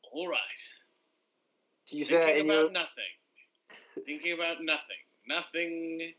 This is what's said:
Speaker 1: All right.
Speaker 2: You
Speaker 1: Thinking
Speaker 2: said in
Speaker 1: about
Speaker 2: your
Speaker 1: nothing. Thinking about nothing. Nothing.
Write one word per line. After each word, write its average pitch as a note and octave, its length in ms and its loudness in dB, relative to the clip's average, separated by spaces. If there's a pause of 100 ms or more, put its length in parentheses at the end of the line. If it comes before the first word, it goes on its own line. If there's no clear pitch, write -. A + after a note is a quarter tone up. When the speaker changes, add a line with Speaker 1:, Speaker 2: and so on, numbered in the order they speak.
(120)
Speaker 1:
All E3+ 160 -6
right. - 500 -6 (1120)
Speaker 2:
You D3 140 -4
Speaker 1:
Thinking E3 220 6
Speaker 2:
said D3+ 100 6
in D#3 100 4
Speaker 1:
about D#3 160 6
Speaker 2:
your D#3 80 4
Speaker 1:
nothing. E3 340 -4 (1000)
Thinking D3+ 280 -4
about E3 300 -2
nothing. D3+ 340 -2 (300)
Nothing. E3 920 -4